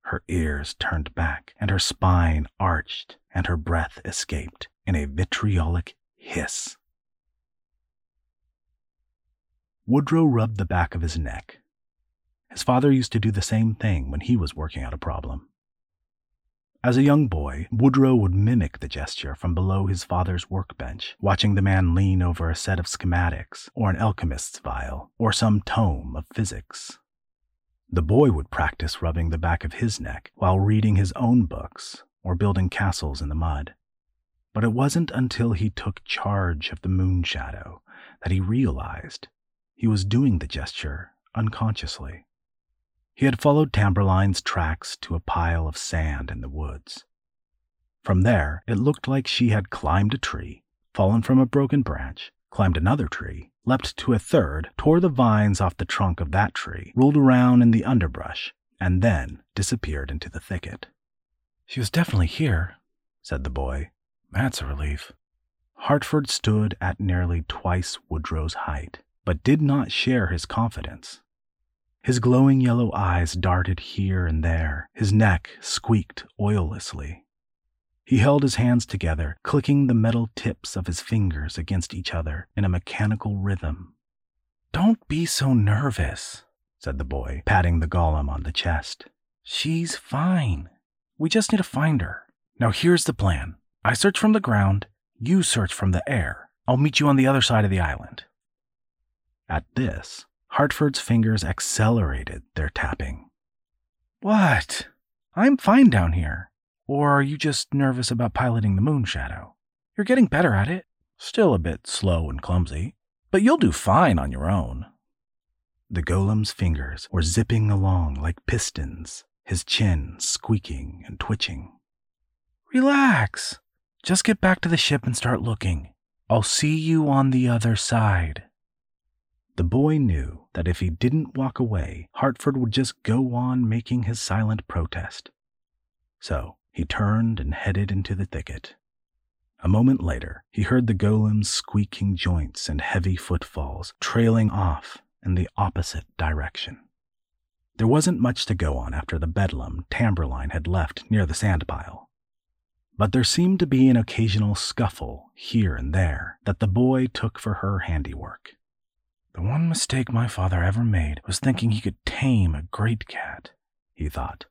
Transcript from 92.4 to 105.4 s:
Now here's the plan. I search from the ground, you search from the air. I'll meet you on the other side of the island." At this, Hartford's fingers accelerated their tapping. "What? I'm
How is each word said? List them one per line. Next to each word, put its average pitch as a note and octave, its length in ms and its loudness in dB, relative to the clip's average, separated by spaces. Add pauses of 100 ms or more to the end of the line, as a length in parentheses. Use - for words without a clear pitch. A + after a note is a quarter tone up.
Now A2+ 120 2
here's F3 320 4
the - 100 -2
plan. D#2+ 440 -2 (280)
I A2+ 80 2
search G3 240 2
from G#3+ 160 4
the G#3+ 60 4
ground, G2+ 480 2 (320)
you E3 240 2
search G2+ 280 -2
from F#2+ 200 0
the - 180 0
air. G#2+ 400 -4 (180)
I'll B2+ 100 2
meet D3 220 2
you D3 100 4
on C#3 60 6
the C3 120 6
other C3+ 160 4
side A2 200 2
of G2+ 60 2
the F#2+ 100 2
island." - 460 -6 (1200)
At D#2+ 180 -6 (100)
this, - 500 -6 (280)
Hartford's C#3+ 460 0
fingers A2 440 2
accelerated E2+ 1000 0 (140)
their D#2 140 -2
tapping. - 600 -6 (920)
"What? F#3 640 2 (480)
I'm B3+ 220 4